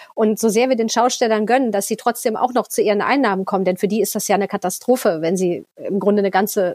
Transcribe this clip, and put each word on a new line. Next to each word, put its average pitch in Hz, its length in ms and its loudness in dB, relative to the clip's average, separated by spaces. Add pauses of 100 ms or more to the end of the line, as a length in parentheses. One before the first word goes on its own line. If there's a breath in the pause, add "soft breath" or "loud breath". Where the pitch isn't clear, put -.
(140 loud breath)
Und 214 260 2
so 226 80 2
sehr 226 200 2
wir 262 80 2
den 226 120 -2
Schaustellern 226 580 0
gönnen, 240 240 2
dass 202 160 -2
sie 220 100 -4
trotzdem 233 400 -2
auch 247 160 -2
noch 233 140 0
zu - 160 -2
ihren 208 200 2
Einnahmen 202 420 0
kommen, 190 200 -2
denn 185 120 0
für 202 100 -2
die 208 140 0
ist 196 160 -2
das 202 100 -4
ja 208 80 2
eine 196 140 0
Katastrophe, 202 720 -2
wenn 165 160 0
sie 180 280 -2 (120)
im 180 240 -4
Grunde 202 200 2
eine 196 120 0
ganze 190 420 0